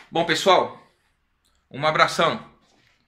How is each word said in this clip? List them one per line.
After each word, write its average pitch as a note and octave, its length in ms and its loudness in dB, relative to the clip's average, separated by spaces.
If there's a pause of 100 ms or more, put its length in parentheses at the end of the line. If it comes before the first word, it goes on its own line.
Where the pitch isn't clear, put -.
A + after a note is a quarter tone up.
(120)
Bom, E3 140 -2
pessoal, E3 540 0 (920)
um C#3 160 -6
abração. D#3 580 0 (640)